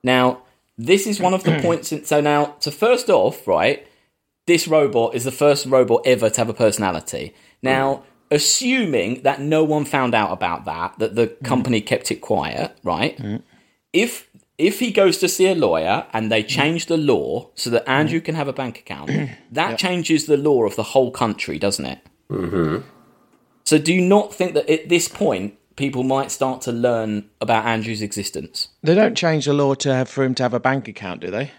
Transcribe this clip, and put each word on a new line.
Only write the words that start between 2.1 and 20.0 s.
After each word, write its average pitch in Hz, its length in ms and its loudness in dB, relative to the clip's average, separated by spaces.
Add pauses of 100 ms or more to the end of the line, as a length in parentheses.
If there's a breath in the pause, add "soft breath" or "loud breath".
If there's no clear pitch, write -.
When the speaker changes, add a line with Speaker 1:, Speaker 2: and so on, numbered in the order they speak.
Speaker 1:
now, 147 380 2
so - 100 -4
first 247 400 0
off, 135 380 4
right, 95 380 2 (600 soft breath)
this 170 200 2
robot 135 480 2
is 120 100 -4
the 135 60 -4
first 147 340 2
robot 127 400 4
ever 113 240 4
to 120 120 -2
have 113 80 0
a 107 40 -6
personality. 92 800 -2 (280 soft breath)
Now, 135 340 2
Speaker 3:
Hmm. - 60 -16 (340 soft breath)
Speaker 1:
assuming 151 880 0
that 135 180 0
no 156 220 2
one 151 220 0
found 127 300 0
out 104 160 0
about 85 340 -4
that, 82 340 -8
that 107 160 -2
the 117 120 2
Speaker 2:
Hmm. - 180 -12
Speaker 1:
company 120 360 0
kept - 300 -4
it - 100 -6
quiet, - 500 -4 (120)
right? 90 360 -4
Speaker 2:
Hmm. 107 180 -8 (540 soft breath)
Speaker 1:
If, 220 360 -2 (300)
if 185 220 0
he 240 120 -2
goes 190 280 4
to 185 80 0
see 185 200 2
a 190 80 2
lawyer 95 580 0
and 110 180 -2
they 110 100 2
Speaker 2:
Hmm. 107 60 -6
Speaker 1:
change 156 400 0
the 165 100 0
law 107 580 0
so - 160 -6
that 117 180 0
Andrew 151 300 2
Speaker 2:
Hmm. 160 60 -10
Speaker 1:
can 165 100 -6
have 147 120 -4
a 131 60 -8
bank 127 260 -10
account, 73 320 -12 (200)
Speaker 2:
<clears throat> - 200 -20
Speaker 1:
that 156 200 -2
Speaker 2:
Yep. 226 60 -6
Speaker 1:
changes 170 480 0